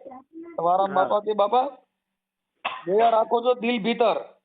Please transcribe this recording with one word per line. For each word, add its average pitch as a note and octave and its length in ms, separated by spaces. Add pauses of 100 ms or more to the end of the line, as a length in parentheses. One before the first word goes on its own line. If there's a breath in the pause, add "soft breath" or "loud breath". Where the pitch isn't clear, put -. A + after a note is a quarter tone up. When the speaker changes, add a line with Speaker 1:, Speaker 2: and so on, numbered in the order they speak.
(540)
Speaker 1:
સવારામ F#3 360
Speaker 2:
હા. G3 60
Speaker 1:
બાપા G#3 240
કે G#3+ 140
બાપા A3 320 (1200)
દયા A3 240
રાખો A3+ 300
છો B3 140
દિલ A#3+ 280
ભીતર. A3+ 340 (280)